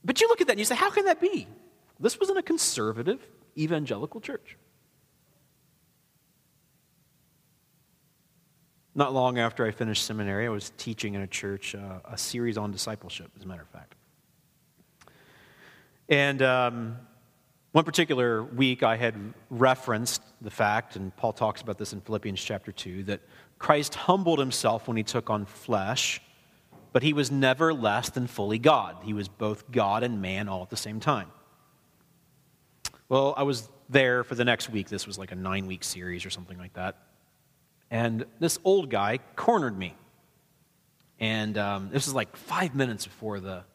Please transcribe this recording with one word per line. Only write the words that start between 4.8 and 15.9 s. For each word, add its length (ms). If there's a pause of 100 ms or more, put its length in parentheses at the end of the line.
Not 200
long 240
after 260
I 60
finished 340
seminary, 400
I 60
was 260
teaching 380
in 80
a 40
church, 480
uh, 300
a 140
series 400
on 140
discipleship, 640
as 80
a 20
matter 160
of 60
fact. 260 (2250)